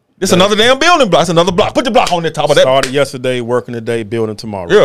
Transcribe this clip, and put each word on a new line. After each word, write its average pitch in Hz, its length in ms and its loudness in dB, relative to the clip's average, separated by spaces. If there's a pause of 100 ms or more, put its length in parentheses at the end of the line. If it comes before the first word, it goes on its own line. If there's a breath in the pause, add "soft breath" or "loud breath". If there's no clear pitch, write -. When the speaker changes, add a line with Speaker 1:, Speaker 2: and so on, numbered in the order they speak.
(200)
Speaker 1:
It's 185 100 -2
Speaker 2:
Yeah. 185 60 4
Speaker 1:
another 208 180 2
damn 240 240 2
building 311 300 2
block. 160 120 2
It's 170 80 -2
another 175 220 2
block. 185 220 -2
Put 262 120 -2
the 254 60 -2
block 208 200 2
on 170 120 -2
the 165 80 -4
top 151 180 -2
of 143 60 2
that. 170 60 4
Speaker 2:
Started 131 320 2
yesterday, 131 480 -2
working 120 320 -4
today, 117 300 -4
building 110 320 -4
tomorrow. 98 360 -10
Speaker 1:
Yeah, - 140 4